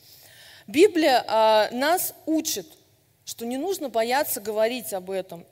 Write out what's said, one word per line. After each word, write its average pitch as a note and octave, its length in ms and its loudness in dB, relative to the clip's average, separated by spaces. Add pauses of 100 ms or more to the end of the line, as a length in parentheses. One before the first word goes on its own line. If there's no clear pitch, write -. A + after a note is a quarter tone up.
(680)
Библия, D4+ 600 4
а, A3 440 4
нас D4+ 420 -2 (140)
учит, D4+ 400 -4 (580)
что - 220 -12
не B3+ 100 -6
нужно D#4+ 320 -6
бояться A#3+ 500 0
говорить A3 540 -2
об F#3 160 -8
этом. F#3 420 -8